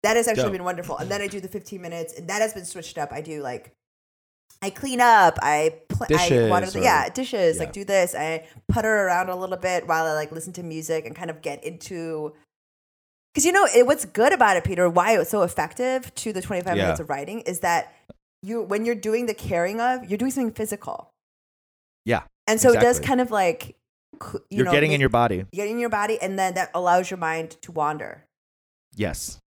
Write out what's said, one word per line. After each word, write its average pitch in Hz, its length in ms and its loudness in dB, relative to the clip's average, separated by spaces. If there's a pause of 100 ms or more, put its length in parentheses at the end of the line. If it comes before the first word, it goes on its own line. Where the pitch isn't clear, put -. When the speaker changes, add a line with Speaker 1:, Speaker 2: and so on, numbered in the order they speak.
Speaker 1:
That 220 140 2
has 233 100 4
actually 220 160 0
Speaker 2:
Dope. 202 120 0
Speaker 1:
been 180 100 -8
wonderful. 175 340 -6
And 170 100 -8
then 202 140 -4
I 196 60 -6
do 196 100 -10
the 190 80 -12
fifteen 190 360 -12
minutes, 165 360 -10
and 170 100 -14
that 202 140 0
has 220 100 0
been 190 120 -14
switched - 340 -12
up. 143 140 -4
I 139 80 -8
do, 156 220 -10
like, 123 280 -10 (880)
I 196 100 -6
clean 254 300 -6
up, 214 400 8
I 156 340 2 (140)
pl-, - 220 -4
I 151 400 4
water - 160 2
Speaker 2:
Dishes 95 80 -8
Speaker 1:
the, - 60 -4
Speaker 2:
or - 20 2
Speaker 1:
yeah, 165 280 4
dishes, 196 480 0
Speaker 2:
Yeah. 165 40 -4
Speaker 1:
like, 156 100 -6
do 196 120 -10
this. 190 320 2
I 160 280 -4 (240)
putter 220 240 0 (140)
around 180 220 0
a 180 80 -6
little 185 200 -6
bit 180 300 -2
while 160 200 0
I, 156 80 0
like, 151 180 -4
listen 160 220 -12
to 175 100 -12
music 160 420 -6
and 156 80 -12
kind 165 160 -10
of 156 120 -14
get - 200 -10
into, 165 680 -10 (1000)
'cause, 294 100 0
you 349 80 2
know, 392 200 6
it, 466 140 8
what's 294 180 2
good 226 280 2
about 214 240 4
it, 165 80 0
Peter, 180 260 2
why 180 220 4
it 208 60 4
was - 100 0
so 208 140 0
effective 247 760 -2
to - 160 -6
the 185 100 -4
twenty-five 180 340 -4
Speaker 2:
Yeah. 98 80 0
Speaker 1:
minutes 82 160 0
of - 80 -10
writing 147 340 -6
is 180 180 -6
that 170 320 0 (500)
you, 220 200 -6
when 208 240 -2
you're 240 80 0
doing 220 320 -2
the 214 80 -4
caring 190 480 -2
of, 247 260 -2
you're 202 80 -2
doing 254 140 -2
something 247 240 -2
physical. - 560 -8 (960)
Speaker 2:
Yeah, 110 160 2 (240)
Speaker 1:
And 220 120 2
so 247 120 8
it 233 100 6
does 240 160 6
Speaker 2:
exactly. - 120 -6
Speaker 1:
kind 254 120 2
of, 247 100 0
like, 185 460 0 (460)
c-, - 160 -12 (100)
you - 80 -6
Speaker 2:
You're 127 80 4
Speaker 1:
know, 123 80 2
Speaker 2:
getting 151 200 4
in - 20 4
Speaker 1:
make 143 60 0
Speaker 2:
your 131 100 4
body. 117 260 2
Speaker 1:
you're 92 160 -6
getting 208 220 -4
in 240 40 -4
your 233 120 -2
body, 214 320 -2
and 190 160 -4
then 185 160 -2
that 185 200 -4
allows 180 360 2
your 190 80 -8
mind 160 320 -4 (100)
to - 100 -18
wander. 151 540 -6 (720)
Speaker 2:
Yes. - 420 -6 (160)